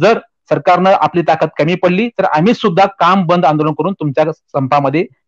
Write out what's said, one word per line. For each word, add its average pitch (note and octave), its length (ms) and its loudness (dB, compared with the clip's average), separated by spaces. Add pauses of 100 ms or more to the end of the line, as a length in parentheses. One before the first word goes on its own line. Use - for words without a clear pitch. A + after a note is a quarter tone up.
जर G#3+ 180 2 (300)
सरकारनं F3 420 2
आपली E3+ 300 0
ताकद D#3+ 260 0 (100)
कमी E3 180 0
पडली, F#3 340 -2
तर F#3+ 140 -4
आम्ही F#3 300 0
सुद्धा F#3+ 320 2
काम F#3 420 0
बंद F3 180 2
आंदोलन D3+ 260 0
करून D#3+ 220 -4
तुमच्या D#3 380 -2
संपामध्ये C#3+ 760 -2 (200)